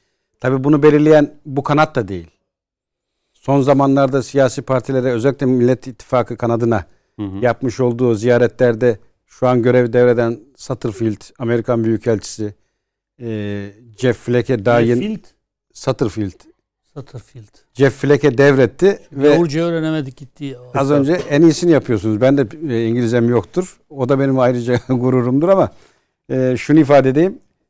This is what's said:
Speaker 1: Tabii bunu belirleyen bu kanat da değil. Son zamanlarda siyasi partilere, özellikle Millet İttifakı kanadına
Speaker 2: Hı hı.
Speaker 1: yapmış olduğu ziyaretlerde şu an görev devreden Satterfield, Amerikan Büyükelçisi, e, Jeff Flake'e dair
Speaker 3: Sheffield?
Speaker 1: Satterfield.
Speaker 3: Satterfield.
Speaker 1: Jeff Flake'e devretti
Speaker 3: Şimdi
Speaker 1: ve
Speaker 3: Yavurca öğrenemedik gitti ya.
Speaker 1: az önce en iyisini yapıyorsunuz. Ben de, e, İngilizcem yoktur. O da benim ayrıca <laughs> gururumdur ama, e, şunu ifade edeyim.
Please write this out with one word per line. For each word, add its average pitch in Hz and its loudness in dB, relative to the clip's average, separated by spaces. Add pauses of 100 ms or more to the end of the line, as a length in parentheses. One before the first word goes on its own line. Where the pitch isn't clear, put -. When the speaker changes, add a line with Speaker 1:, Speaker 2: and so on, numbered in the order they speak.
(400)
Speaker 1:
Tabii 131 -2
bunu 147 2
belirleyen 151 4 (120)
bu 135 -6
kanat 151 0
da 110 -4
değil. 87 -12 (1040)
Son 139 0
zamanlarda 139 2
siyasi 135 0
partilere, 131 -2
özellikle 127 -2
Millet 127 0
İttifakı 120 -4
kanadına 113 -2 (340)
Speaker 2:
Hı 104 -8
hı. 95 -10
Speaker 1:
yapmış 120 -4
olduğu 123 0
ziyaretlerde 120 0 (260)
şu - -6
an 123 2
görev 123 2
devreden 120 2 (160)
Satterfield, 113 -8 (180)
Amerikan 117 -2
Büyükelçisi, 110 -4 (680)
e, 104 -8 (280)
Jeff 123 -2
Flake'e 120 -4
dair 120 4
Speaker 3:
Sheffield? 202 -6 (500)
Speaker 1:
Satterfield. 110 -6 (540)
Speaker 3:
Satterfield. 123 -20 (280)
Speaker 1:
Jeff 131 2
Flake'e 139 2
devretti 139 2 (100)
Speaker 3:
Şimdi 139 -4
Speaker 1:
ve 147 6
Speaker 3:
Yavurca 160 2
öğrenemedik 160 -4
gitti 143 -16
ya. 127 -12 (160)
Speaker 1:
az 139 0
önce 143 2 (160)
en 147 2
iyisini 170 4
yapıyorsunuz. 110 0
Ben 135 4
de, 139 -6
e, 113 -2
İngilizcem 117 0
yoktur. 123 -4 (120)
O 131 -6
da 139 2
benim 135 0
ayrıca 123 0
<laughs> - -12
gururumdur 127 0
ama, 185 2 (600)
e, 127 -2
şunu 151 2
ifade 135 4
edeyim. 160 0 (300)